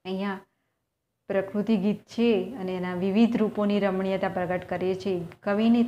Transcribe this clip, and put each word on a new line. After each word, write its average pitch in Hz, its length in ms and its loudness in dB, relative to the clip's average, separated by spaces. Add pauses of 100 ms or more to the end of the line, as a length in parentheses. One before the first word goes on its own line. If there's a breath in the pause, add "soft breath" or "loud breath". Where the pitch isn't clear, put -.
અહીંયા 190 360 -4 (840)
પ્રકૃતિ 202 500 0
ગીત 202 300 0
છે 226 520 0
અને 185 180 -6
એના 180 180 -4
વિવિધ 202 420 4
રૂપોની 208 440 0
રમણીયતા 190 480 0
પ્રગટ 180 400 -2
કરે 180 260 -2
છે. 185 260 -4 (200)
કવિને 226 480 2